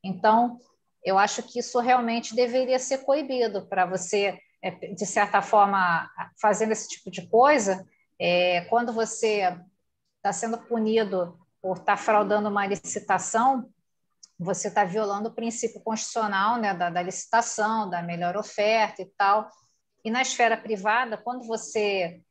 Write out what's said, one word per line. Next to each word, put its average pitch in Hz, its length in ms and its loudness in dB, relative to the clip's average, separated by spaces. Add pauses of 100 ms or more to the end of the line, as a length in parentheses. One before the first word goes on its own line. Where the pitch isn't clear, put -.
Então, 220 560 2 (460)
eu 190 140 4
acho 208 240 2
que - 160 -8
isso 240 220 -2
realmente 240 540 0
deveria 247 440 2
ser 269 200 -2
coibido 254 720 -2
pra 185 160 2
você, 190 540 -2 (240)
é, 190 80 -4
de 196 360 -10
certa 202 360 2
forma, 196 680 2 (300)
fazendo 214 320 2
esse - 160 -6
tipo - 220 -14
de 175 180 -12
coisa, 220 580 4 (320)
é, 175 440 2
quando 233 300 0
você 214 640 0 (680)
tá 196 100 0
sendo 226 260 -4
punido 220 800 -2 (220)
por 185 180 -4
tá 202 180 0
fraudando 208 520 2
uma 202 180 0
licitação, 208 1040 0 (680)
você 175 320 -4
tá 202 160 2
violando 202 440 -4
o 226 60 -10
princípio 233 460 -6
constitucional, 220 800 -2
né, 208 160 0
da, 175 160 -2
da 175 100 -2
licitação, 214 880 -2
da 175 140 -6
melhor 175 340 -4
oferta 214 640 0
e 180 60 -8 (100)
tal. 208 320 2 (560)
E 220 60 -4
na 247 120 0
esfera 226 340 2
privada, 220 600 -2
quando 247 300 -10
você 202 720 -4 (100)